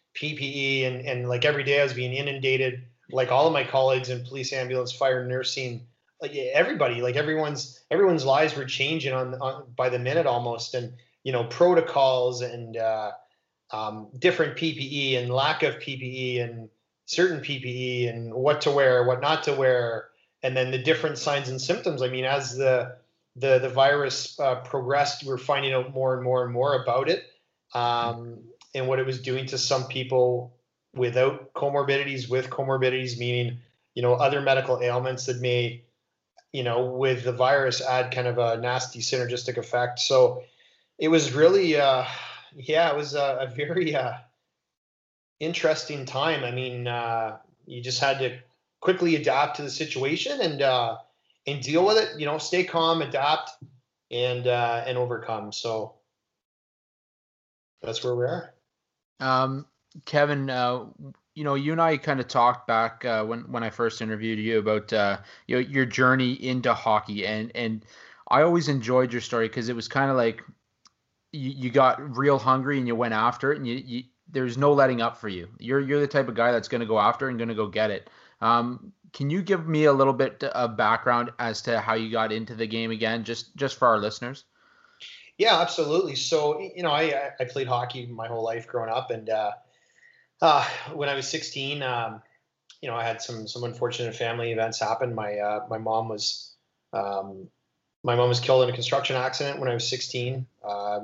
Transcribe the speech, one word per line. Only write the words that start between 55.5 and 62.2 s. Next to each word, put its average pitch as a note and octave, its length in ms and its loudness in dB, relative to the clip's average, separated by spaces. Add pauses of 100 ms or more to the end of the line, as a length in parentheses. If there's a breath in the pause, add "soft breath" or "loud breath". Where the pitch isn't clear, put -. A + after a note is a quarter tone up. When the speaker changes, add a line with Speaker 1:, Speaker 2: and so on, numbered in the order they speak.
Speaker 1:
So A2 440 -6 (1900)
that's A2+ 200 -8
where B2 140 -2
we B2 80 -2
are. E3+ 300 -4 (640)
Speaker 2:
Um, C3 460 0 (400)
Kevin, C#3+ 440 2
uh, B2 360 -2 (500)
you D3+ 80 -10
know, C#3+ 120 0
you C#3 160 -2
and E3 100 0
I D#3+ 160 4
kinda C3+ 260 -2